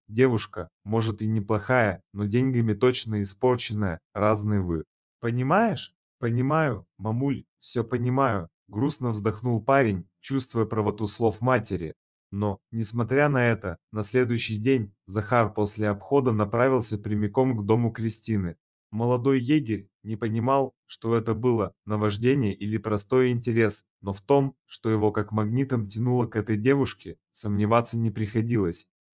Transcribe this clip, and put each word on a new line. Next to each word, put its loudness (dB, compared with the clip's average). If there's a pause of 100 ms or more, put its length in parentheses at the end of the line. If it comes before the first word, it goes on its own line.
девушка, 0 (160)
может, -2
и -2
неплохая, 0 (100)
но -4
деньгами 0
точно 0
испорченная, -2 (120)
разные 0
вы». -2 (360)
«Понимаешь?» 0 (240)
«Понимаю, 0 (120)
мамуль, -4 (160)
все -4
понимаю», 0 (180)
грустно -4
вздохнул -2
парень, 2 (140)
чувствуя -2
правоту -2
слов -2
матери. 0 (400)
Но, -4 (100)
несмотря 0
на 2
это, 0 (160)
на -4
следующий 0
день 0 (120)
Захар 0
после -2
обхода 0
направился 0
прямиком 0
к -4
дому 2
Кристины. -4 (340)
Молодой 2
егерь 0 (120)
не -6
понимал, 0 (140)
что -4
это 0
было 0 (100)
наваждение 0
или -4
простой 2
интерес, 0 (160)
но -6
в -12
том, 2 (100)
что -8
его 2
как -4
магнитом -2
тянуло 0
к -12
этой 0
девушке, 0 (160)
сомневаться 0
не 0
приходилось. -2 (260)